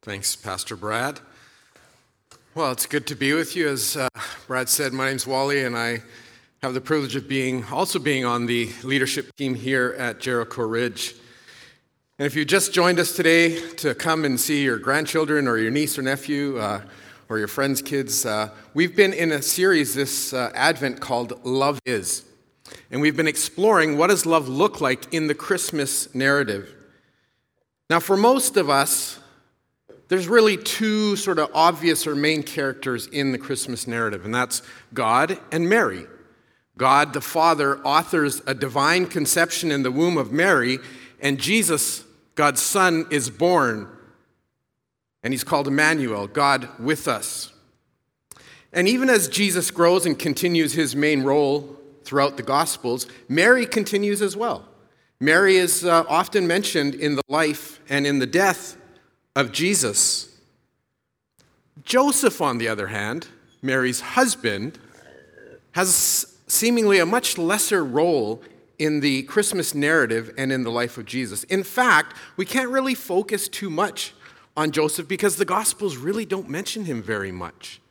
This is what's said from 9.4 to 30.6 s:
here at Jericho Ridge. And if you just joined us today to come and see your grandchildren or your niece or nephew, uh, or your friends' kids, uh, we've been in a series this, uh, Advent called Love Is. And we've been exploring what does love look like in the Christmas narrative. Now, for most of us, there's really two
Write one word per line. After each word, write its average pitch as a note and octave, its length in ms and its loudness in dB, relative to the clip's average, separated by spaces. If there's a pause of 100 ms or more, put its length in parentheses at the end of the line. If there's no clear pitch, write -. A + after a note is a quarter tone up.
here B2 420 -2
at A#2+ 240 -6
Jericho A#2+ 440 -4
Ridge. A2+ 500 -4 (1040)
And C#3 80 -2
if C3+ 80 -2
you D3+ 120 0
just F#3 260 2
joined F3 260 4
us E3+ 160 0
today E3 460 4 (120)
to C#3 220 -4
come D#3+ 300 -2
and C3 160 0
see C#3+ 240 0
your B2 140 0
grandchildren D3 720 0
or A#2 80 0
your A2 120 0
niece D3 300 -2
or - 20 -6
nephew, C#3 560 -4
uh, G#2 240 -4 (460)
or A2 100 -4
your G#2 120 -2
friends' C#3 320 -2
kids, C3 440 -4
uh, G#2+ 260 -2 (220)
we've F3 220 0
been G3 160 6
in E3 220 0
a C#3+ 80 -2
series F3 540 2
this, - 360 -4
uh, B2 240 -4
Advent C3+ 460 0
called A#2+ 440 -6
Love C3+ 400 0
Is. A2 380 -4 (680)
And C3 120 -4
we've D3+ 160 2
been D#3+ 100 2
exploring D#3+ 720 2
what E3 100 4
does F#3+ 180 2
love D#3+ 220 2
look C#3+ 320 0
like C3 340 -2
in D#3+ 140 -2
the D3 80 0
Christmas - 800 -4
narrative. C3 580 0 (1160)
Now, E3+ 100 2
for F#3+ 160 0
most B3+ 400 4
of E3+ 140 2
us, - 480 0 (880)
there's F3+ 200 0
really G#3+ 300 6
two G#3+ 580 0